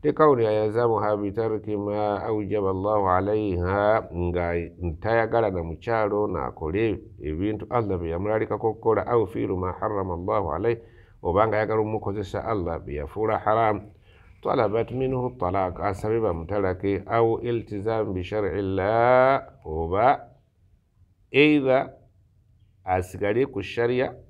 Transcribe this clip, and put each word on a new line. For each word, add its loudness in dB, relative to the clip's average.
لكونها 4
يلزمها 2
بترك -2
ما -2
أوجب -2
الله 2
عليها، 2
nga 0
ntayagala 0
na -4
mukyalo -2
n'akole -4
ebintu -4
Allah 0
bye -4
yamulalikako -2
okukola, 2
أو 2
فعل -4
ما -2
حرم -4
الله -2
عليه، 0
oba 4
nga 0
ayagala 0
omukozesa -4
Allah -2
bye -10
yafuula -2
haram. 2
طلبت 0
منه -2
الطلاق، -2
asabe -2
bamutalake, -2
أو 2
التزام -4
بشرع -4
الله، 4
oba 2
either 4
asigale 0
ku -6
sharia -2